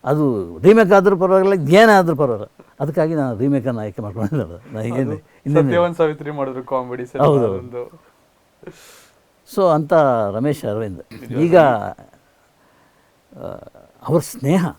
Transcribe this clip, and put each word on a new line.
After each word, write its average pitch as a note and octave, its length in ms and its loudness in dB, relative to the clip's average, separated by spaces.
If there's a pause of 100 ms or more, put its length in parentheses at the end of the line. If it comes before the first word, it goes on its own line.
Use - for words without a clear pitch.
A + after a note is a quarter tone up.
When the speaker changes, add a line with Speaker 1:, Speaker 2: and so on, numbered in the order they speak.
Speaker 1:
ಅದು B2+ 540 -2
ರೀಮೇಕ್ G3 340 6
ಆದ್ರೂ G3 240 4
ಪರವಾಗಿಲ್ಲ, F#3 520 2
ಏನೇ G#3+ 240 6
ಆದ್ರೂ E3+ 240 4
ಪರವಾಗಿಲ್ಲ. A#2+ 340 -2 (300)
ಅದಕ್ಕಾಗಿ D#3 340 -2
ನಾನು C3 240 -4
ರೀಮೇಕನ್ನು B2+ 420 -2
ಆಯ್ಕೆ G#2+ 220 -10
ಮಾಡ್ಕೊಂಡಿದ್ದಲ್ಲ. G2+ 680 -6
ನಾನು A2 120 -8
ಏನು A#2 100 -6
Speaker 2:
ಅದು A#2+ 280 -4 (240)
Speaker 1:
ಇನ್ನೇನು D3 220 2
Speaker 2:
ಸತ್ಯವಾನ್ F3 260 0
ಸಾವಿತ್ರಿ D3+ 360 -2
ಮಾಡಿದ್ರು C3+ 340 -8
ಕಾಮಿಡಿ B2+ 420 -8
ಸಿನಿಮಾ C3+ 200 -2
Speaker 1:
ಹೌದು. B2 280 2
Speaker 2:
ಅದೊಂದು. A#2+ 460 -14 (1500)
Speaker 1:
So F#3 200 2
ಅಂತ D3+ 180 -2 (420)
ರಮೇಶ್ C#3 300 -4
ಅರವಿಂದ್. G#2 340 -6
Speaker 2:
ನಿಜವಾಗ್ಲೂ. A#2 420 -10
Speaker 1:
ಈಗ, E3+ 180 4
ಆ, A#2 340 2 (2250)
ಅವ್ರ D#3 120 2
ಸ್ನೇಹ E3 480 -2 (100)